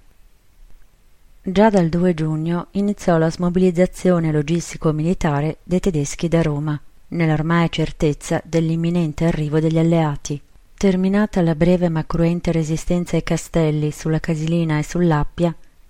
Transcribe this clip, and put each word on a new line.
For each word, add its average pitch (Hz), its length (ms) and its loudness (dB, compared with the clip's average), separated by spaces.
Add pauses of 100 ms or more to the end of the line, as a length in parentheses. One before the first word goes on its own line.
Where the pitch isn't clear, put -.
(1400)
Già 196 260 4
dal 190 200 4
due 175 260 2
giugno 156 560 -2
iniziò 196 480 0
la 160 100 2
smobilizzazione 175 1000 2
logistico-militare 151 1300 -2
dei 180 160 0
tedeschi 160 480 -2
da 165 140 2
Roma, 147 380 -2 (280)
nell'ormai 165 640 0
certezza 156 720 -2
dell'imminente 165 800 -2
arrivo 151 340 0
degli 160 200 2
alleati. 160 640 0 (420)
Terminata 190 600 2
la 165 120 2
breve 175 340 2
ma 160 160 -2
cruenta 170 460 0
resistenza 160 640 -2
ai 160 80 0
castelli 151 680 -2
sulla 160 260 -2
Casilina 160 600 -2
e 151 40 0
sull'Appia, 165 720 0 (360)